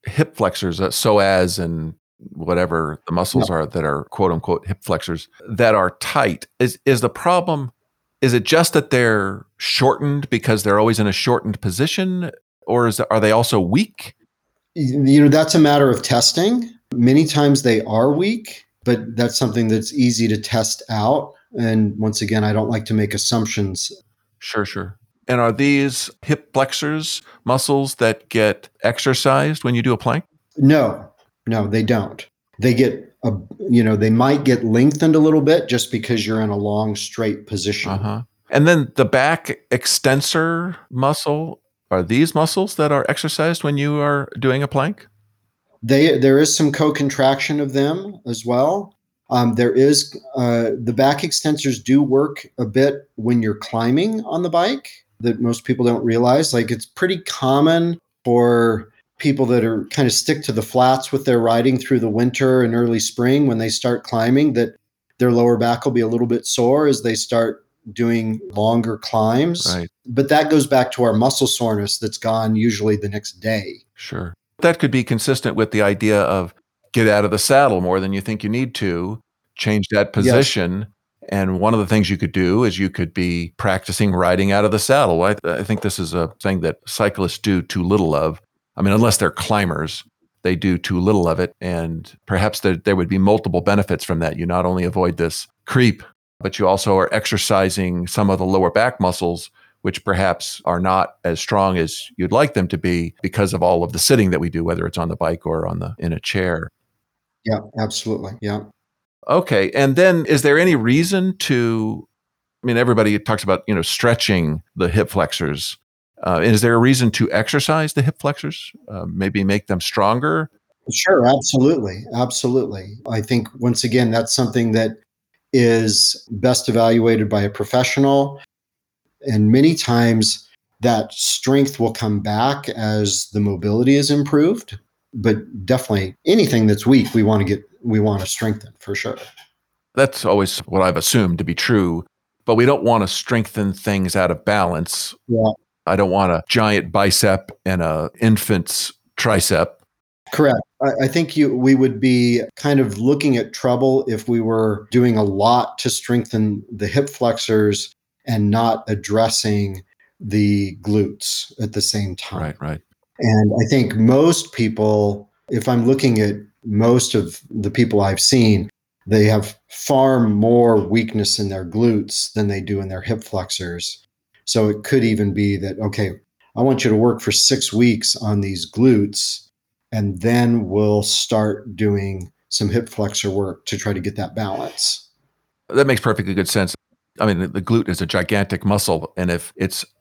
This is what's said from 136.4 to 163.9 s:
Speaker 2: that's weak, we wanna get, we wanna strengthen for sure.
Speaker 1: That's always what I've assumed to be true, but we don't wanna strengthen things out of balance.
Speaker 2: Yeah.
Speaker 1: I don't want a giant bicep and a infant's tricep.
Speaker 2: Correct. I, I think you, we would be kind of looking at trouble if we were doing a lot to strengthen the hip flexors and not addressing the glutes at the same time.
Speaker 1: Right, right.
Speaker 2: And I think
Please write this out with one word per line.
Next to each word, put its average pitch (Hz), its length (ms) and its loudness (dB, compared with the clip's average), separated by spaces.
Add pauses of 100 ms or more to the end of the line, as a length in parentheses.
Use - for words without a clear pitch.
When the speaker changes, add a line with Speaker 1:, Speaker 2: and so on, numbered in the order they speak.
Speaker 2:
that's 104 200 2
weak, 127 280 4
we 113 80 4
wanna 104 220 2
get, 98 180 -4 (200)
we 107 180 0
wanna 101 260 0
strengthen 107 520 -6
for 101 160 -10
sure. 104 240 -8 (760)
Speaker 1:
That's 135 300 0
always 98 360 0
what 95 220 0
I've 92 140 2
assumed 87 420 0
to 82 60 -4
be 85 100 -4
true, 90 500 0 (400)
but 113 100 2
we 117 100 6
don't 135 200 2
wanna 110 240 2
strengthen 107 640 -4
things 95 440 -2
out 90 140 2
of 80 140 -6
balance. 87 720 -2 (140)
Speaker 2:
Yeah. 110 220 2 (360)
Speaker 1:
I 92 100 2
don't 95 140 2
want 90 220 2
a 80 160 -2
giant 104 440 0
bicep 98 580 2 (140)
and 92 180 -2
a 78 280 -2 (100)
infant's 107 720 0 (240)
tricep. 87 500 2 (680)
Speaker 2:
Correct. 143 280 2 (200)
I, 135 240 -2
I 135 40 0
think 160 280 -2
you, 147 180 2
we 127 200 4
would 131 260 2
be 120 400 2 (160)
kind 143 240 0
of 101 180 -2
looking 139 380 0
at 110 160 -4
trouble 131 560 0
if 110 200 -6
we 117 120 0
were 110 500 -2
doing 123 280 2
a 107 60 2
lot 104 540 2
to 127 120 -4
strengthen 107 800 -2
the 104 160 -6
hip 135 240 -2
flexors 107 800 -2 (340)
and 104 240 0
not 113 380 0
addressing 104 960 -2 (380)
the 101 560 0
glutes - 840 -4
at 107 120 -6
the 101 100 -4
same 101 320 -4
time. 90 260 -10
Speaker 1:
Right, 76 200 -8
right. 76 200 -8 (380)
Speaker 2:
And 107 420 2
I 113 80 2
think 117 280 2